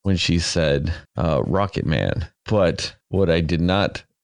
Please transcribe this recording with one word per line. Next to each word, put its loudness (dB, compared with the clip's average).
when 2
she 0
said, 0
uh, 0
Rocket -2
Man. 0
But 0
what 2
I 2
did 0
not 0